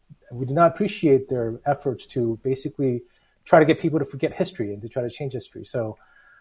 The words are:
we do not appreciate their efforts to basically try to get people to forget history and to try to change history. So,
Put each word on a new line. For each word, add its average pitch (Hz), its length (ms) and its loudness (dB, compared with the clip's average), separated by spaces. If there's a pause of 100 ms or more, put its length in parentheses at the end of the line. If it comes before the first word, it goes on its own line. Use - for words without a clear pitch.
(320)
we 127 140 -6
do 135 80 -4
not 165 180 6
appreciate - 560 2
their 117 380 -2
efforts 143 400 -2
to 113 360 -2
basically 135 600 -2 (420)
try 170 160 6
to 156 60 8
get 160 120 4
people 156 200 -2
to 143 80 -2
forget 151 260 -6
history 107 400 -4
and 104 100 -12
to 117 60 -12
try 123 140 -6
to 120 80 -6
change 135 240 -8
history. - 320 -12
So, 110 320 -6 (420)